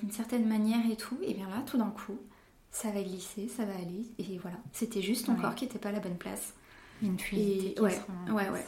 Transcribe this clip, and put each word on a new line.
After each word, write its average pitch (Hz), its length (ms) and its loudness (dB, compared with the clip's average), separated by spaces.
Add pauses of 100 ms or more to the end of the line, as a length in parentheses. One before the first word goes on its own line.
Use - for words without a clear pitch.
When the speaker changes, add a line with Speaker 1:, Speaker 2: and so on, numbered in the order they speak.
Speaker 1:
d'une 202 100 -2
certaine 233 380 2
manière 220 420 4
et 214 60 0
tout, - 260 -6
et 285 120 0
bien 190 140 -6
là, 208 180 -4
tout 269 120 2
d'un 208 120 4
coup, - 280 -8 (540)
ça - 180 -2
va 202 120 0
glisser, 190 460 -6
ça 240 160 -2
va 196 100 -2
aller, 180 300 -4 (140)
et 185 200 -4
voilà. 175 180 -6 (160)
C'était 220 300 -2
juste 208 240 2
ton 240 80 6
Speaker 2:
Ouais. 180 60 4
Speaker 1:
corps 233 140 0
qui - 100 -4
était 233 140 -6
pas 208 120 -2
à - 20 0
la 208 80 0
bonne 180 180 -4
place. - 360 -6 (480)
Speaker 2:
Une 185 160 2
fluidité 196 520 2
Speaker 1:
Et - 40 -6
Speaker 2:
qui - 80 -2
Speaker 1:
ouais, 202 80 8
Speaker 2:
se 180 100 2
remet 180 300 -8
en 220 40 4
Speaker 1:
ouais, 202 120 4
Speaker 2:
place. 190 80 0
Speaker 1:
ouais, - 140 -4